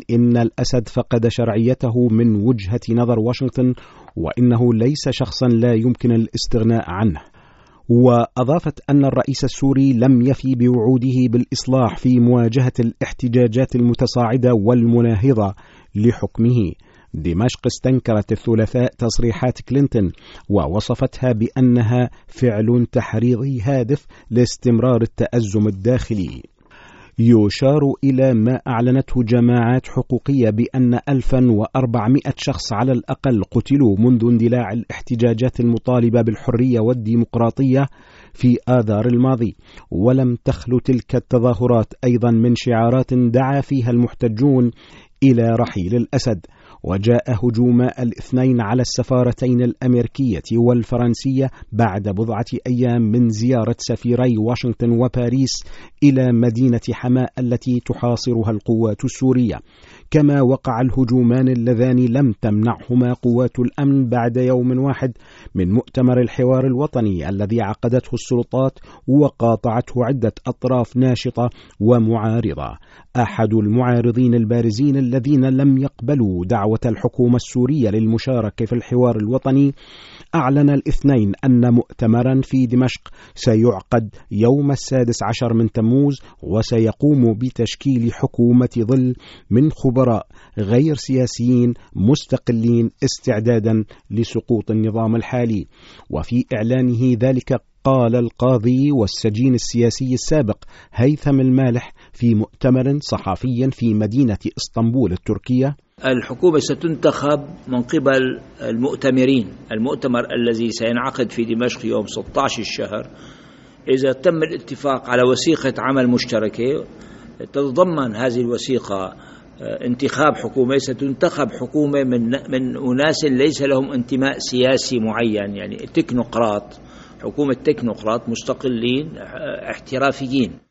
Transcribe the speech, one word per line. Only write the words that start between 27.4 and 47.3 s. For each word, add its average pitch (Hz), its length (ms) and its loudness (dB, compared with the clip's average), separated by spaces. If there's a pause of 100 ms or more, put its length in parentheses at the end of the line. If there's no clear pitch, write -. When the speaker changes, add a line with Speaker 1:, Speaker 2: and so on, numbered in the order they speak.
Speaker 1:
إلى 131 300 2
ما 117 340 0
أعلنته 127 560 0
جماعات 120 640 2
حقوقية 127 600 0
بأن 120 500 0 (100)
ألفا 127 420 2
وأربعمائة 117 880 0
شخص - 360 -6
على 120 180 0
الأقل 123 520 -2
قتلوا 123 560 2
منذ 117 320 4
اندلاع 117 420 0
الاحتجاجات 117 840 -2
المطالبة 117 600 2
بالحرية 117 580 0
والديمقراطية 117 1080 0 (460)
في 123 240 2 (120)
آذار 110 360 0
الماضي، 120 500 0 (360)
ولم 123 440 2 (100)
تخل 123 340 -2
تلك 127 360 -2
التظاهرات 120 800 0 (100)
أيضًا 120 280 0
من 117 240 2
شعارات 120 580 0
دعا 131 480 0
فيها 127 300 -4
المحتجون 120 800 0 (520)
إلى 117 260 4 (100)
رحيل 104 360 -2
الأسد. 117 500 -4 (380)
وجاء 104 440 0
هجوم 120 540 2